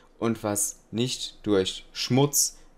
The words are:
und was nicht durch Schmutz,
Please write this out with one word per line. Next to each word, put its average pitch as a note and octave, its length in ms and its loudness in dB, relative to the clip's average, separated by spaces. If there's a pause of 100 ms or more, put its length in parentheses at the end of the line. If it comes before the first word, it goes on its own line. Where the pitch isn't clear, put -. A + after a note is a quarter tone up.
(200)
und A2+ 240 -2
was G#2 340 -2 (140)
nicht - 500 -4
durch G2 500 0
Schmutz, - 640 2 (200)